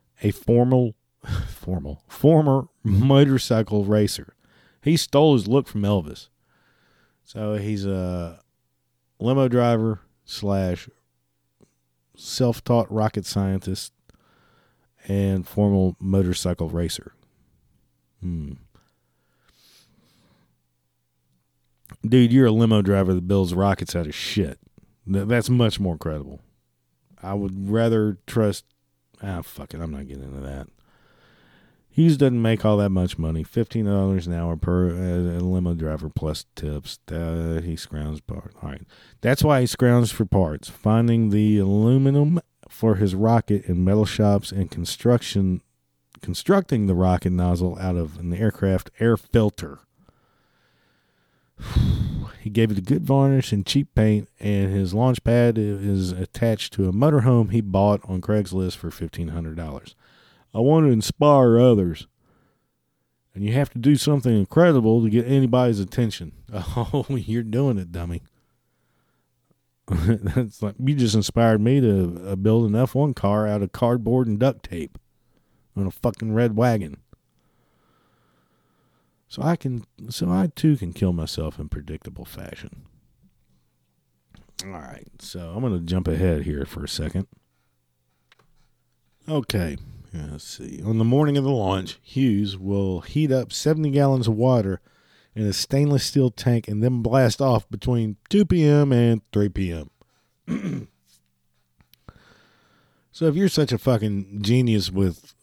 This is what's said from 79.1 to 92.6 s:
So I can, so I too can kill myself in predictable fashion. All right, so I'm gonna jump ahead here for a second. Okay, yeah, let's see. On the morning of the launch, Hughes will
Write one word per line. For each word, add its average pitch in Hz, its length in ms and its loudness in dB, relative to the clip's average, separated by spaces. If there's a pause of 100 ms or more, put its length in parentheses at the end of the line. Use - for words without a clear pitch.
So - 140 -12
I 165 120 0
can, 127 300 -8 (240)
so 170 200 -6
I 180 280 0
too 156 200 2
can 87 160 -6
kill 92 200 0
myself 80 480 -6
in 76 80 -10
predictable 76 560 -12
fashion. - 580 -18 (1800)
All 98 80 -16
right, 73 340 -18 (140)
so 85 340 -14
I'm 113 80 -8
gonna 107 160 -2
jump 90 300 -2
ahead 82 340 0
here 71 220 -6
for - 180 -12
a 71 60 -10
second. - 400 -8 (2000)
Okay, 101 480 -4 (360)
yeah, 78 200 -12
let's 73 100 -16
see. 69 420 -16
On 110 140 -2
the 113 60 2
morning 143 320 2
of 139 80 0
the 135 60 0
launch, 95 520 -4
Hughes 104 560 -2
will 95 440 -4